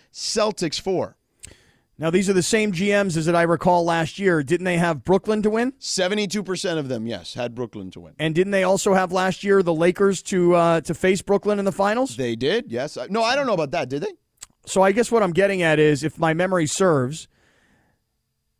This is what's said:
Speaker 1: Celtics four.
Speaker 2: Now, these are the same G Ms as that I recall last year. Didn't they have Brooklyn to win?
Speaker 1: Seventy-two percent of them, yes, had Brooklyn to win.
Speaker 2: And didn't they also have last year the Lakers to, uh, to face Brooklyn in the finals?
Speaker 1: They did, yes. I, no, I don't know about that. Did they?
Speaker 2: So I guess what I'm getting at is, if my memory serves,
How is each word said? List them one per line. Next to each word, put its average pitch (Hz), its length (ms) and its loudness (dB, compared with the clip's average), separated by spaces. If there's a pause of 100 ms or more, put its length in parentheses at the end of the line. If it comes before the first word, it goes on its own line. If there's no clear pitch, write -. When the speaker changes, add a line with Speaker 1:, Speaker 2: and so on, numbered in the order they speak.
(120)
Speaker 1:
Celtics - 680 -4
four. 160 360 -4 (800)
Speaker 2:
Now, 160 140 -2
these 185 180 2
are 202 40 2
the 185 100 4
same 214 300 0
G 185 160 -2
Ms 202 280 0
as 160 100 -2
that 170 100 2
I 170 60 4
recall 170 420 2
last 165 340 -2
year. 175 240 2
Didn't 170 220 -2
they 180 140 0
have 165 260 -2
Brooklyn 202 380 0
to 214 80 2
win? 240 280 -2
Speaker 1:
Seventy-two 277 640 -2
percent 170 380 -4
of 135 80 -8
them, 113 180 -6
yes, 98 280 -10
had 120 200 -8
Brooklyn 110 380 -10
to 85 80 -18
win. 82 180 -20
Speaker 2:
And 160 160 -2
didn't 190 160 2
they 190 140 0
also 190 300 2
have 185 180 0
last 185 320 -2
year 196 180 4
the 165 120 0
Lakers 180 480 2
to, 175 340 2
uh, 170 240 4
to 160 140 -6
face 185 280 0
Brooklyn 202 380 0
in 196 40 -4
the 196 80 0
finals? 220 440 -2
Speaker 1:
They 120 180 -4
did, 160 380 -2
yes. 127 240 -6
I, 123 120 -8
no, 220 140 -2
I 240 140 2
don't 277 100 -2
know 220 80 0
about 156 180 -2
that. 139 160 -4
Did 143 140 -4
they? 415 100 -6 (540)
Speaker 2:
So 190 160 2
I 196 80 6
guess 226 220 0
what 226 100 4
I'm 180 100 0
getting 190 300 2
at 156 160 4
is, 151 240 4
if 156 160 -6
my 160 160 2
memory 180 320 0
serves, 151 640 0 (1300)